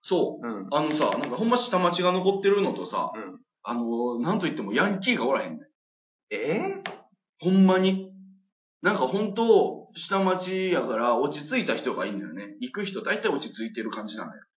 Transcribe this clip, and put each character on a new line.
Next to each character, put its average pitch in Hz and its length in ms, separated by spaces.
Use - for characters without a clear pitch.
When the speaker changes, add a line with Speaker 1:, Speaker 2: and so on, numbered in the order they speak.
Speaker 1:
そ - 380
う。 123 60
Speaker 2:
う - 20
ん。 98 220
Speaker 1:
あ 151 100
の 156 160
さ、 120 200
な 123 100
ん - 20
か 123 80
ほ 220 80
ん 233 40
ま 247 80
下 190 220
町 175 220
が 180 100
残 190 280
っ - 20
て 196 80
る 202 120
の 185 120
と 92 160
さ、 92 240
Speaker 2:
う 113 60
ん。 95 200
Speaker 1:
あ 117 100
の、 117 460
な 170 140
ん 208 60
と 156 80
い - 60
っ - 20
て - 60
も 101 120
ヤ 170 140
ン 196 140
キ 247 120
ー - 40
が 117 100
お 139 60
ら - 100
へ - 60
ん 80 40
ね 78 40
ん。 - 40
Speaker 2:
え 370 520
ー？ - 60
Speaker 1:
ほ 170 120
ん 190 160
ま 185 120
に。 190 280
な 196 120
ん - 40
か 131 100
本 196 260
当、 220 640
下 196 280
町 185 480
や 143 100
か 113 140
ら 117 220
落 147 200
ち - 120
着 254 100
い 185 60
た 113 100
人 117 200
が 98 100
い 98 40
い - 40
ん 98 60
だ 95 60
よ 82 80
ね。 101 280
行 127 100
く 202 140
人 107 180
大 208 180
体 - 60
落 139 180
ち 98 80
着 113 160
い - 40
て 117 80
る 107 100
感 107 160
じ 101 80
な 110 100
の - 80
よ。 - 80